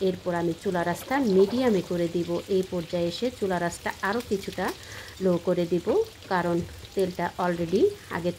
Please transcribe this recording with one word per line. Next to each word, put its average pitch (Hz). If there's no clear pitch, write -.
এরপর 185
আমি 170
চুলার 175
আঁচটা 175
মিডিয়ামে 202
করে 170
দিব। 170
এই 185
পর্যায়ে 170
এসে 233
চুলার 185
আঁচটা 170
আরও 202
কিছুটা 196
লো 185
করে 180
দিব, 175
কারণ 175
তেলটা 180
already 180
আগের 175